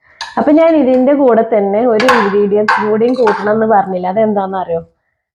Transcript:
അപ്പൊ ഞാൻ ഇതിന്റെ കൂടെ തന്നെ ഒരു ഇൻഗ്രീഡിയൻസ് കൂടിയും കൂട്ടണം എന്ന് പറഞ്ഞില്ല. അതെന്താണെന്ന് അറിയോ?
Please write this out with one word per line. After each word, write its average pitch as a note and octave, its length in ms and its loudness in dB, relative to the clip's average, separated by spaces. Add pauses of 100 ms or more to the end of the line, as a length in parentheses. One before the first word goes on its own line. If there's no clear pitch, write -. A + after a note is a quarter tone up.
(380)
അപ്പൊ A#3+ 140 0
ഞാൻ D#4+ 240 4
ഇതിന്റെ B3+ 380 2
കൂടെ A#3+ 300 2
തന്നെ G#3 420 -2
ഒരു A3 280 0
ഇൻഗ്രീഡിയൻസ് G#3 680 0
കൂടിയും A3 340 0
കൂട്ടണം G#3 380 -2
എന്ന് A3 140 0
പറഞ്ഞില്ല. F#3+ 420 -2
അതെന്താണെന്ന് G3 500 -2
അറിയോ? E3+ 240 -6 (540)